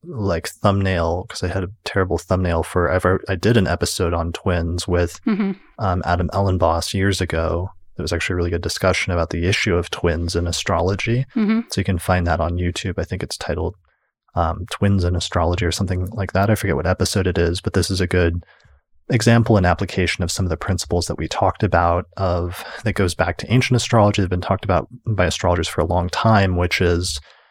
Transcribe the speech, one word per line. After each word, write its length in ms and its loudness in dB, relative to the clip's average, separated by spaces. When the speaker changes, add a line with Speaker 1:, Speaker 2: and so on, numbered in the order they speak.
Speaker 1:
like, 440 -2
thumbnail, 800 0
'cause 140 -10
I 60 -2
had 160 -4
a 40 -8
terrible 320 -2
thumbnail 460 0
for, 280 0
I've, 140 0
I 60 -2
did 240 2
an 80 4
episode 480 0
on 180 -2
twins 560 -2
with, 380 0
Speaker 2:
Mm-hmm. 260 0
Speaker 1:
um, 280 0
Adam 260 0
Ellenboss 640 2
years 260 0
ago. 480 -2
There 80 -6
was 80 -2
actually 220 -2
a 20 0
really 140 0
good 120 -2
discussion 500 0
about 180 0
the 160 -2
issue 280 2
of 160 0
twins 460 -2
in 100 0
astrology. 800 0
Speaker 2:
Mm-hmm. 240 2
Speaker 1:
So 100 -2
you 40 0
can 140 0
find 280 2
that 140 0
on 160 0
YouTube. 420 -2
I 60 -2
think 180 -6
it's 140 -8
titled, 380 -4
um, 340 -2
Twins 320 2
in 140 2
Astrology 480 0
or 80 0
something 400 -2
like 200 -8
that. 180 2
I 40 6
forget 220 0
what 100 -2
episode 400 0
it 120 0
is, 220 0
but 120 -6
this 180 0
is 100 -2
a 60 0
good 380 2
example 460 4
and 100 4
application 560 0
of 80 -2
some 160 -2
of 40 -2
the 60 -2
principles 500 -2
that 120 -6
we 80 -4
talked 380 -2
about 400 2
of, 480 -2
that 80 0
goes 240 0
back 220 0
to 140 -4
ancient 240 4
astrology, 440 4
that 60 4
have 40 -4
been 100 0
talked 240 -2
about 220 0
by 180 2
astrologers 420 0
for 140 -4
a 60 2
long 240 0
time, 460 2
which 240 0
is 380 0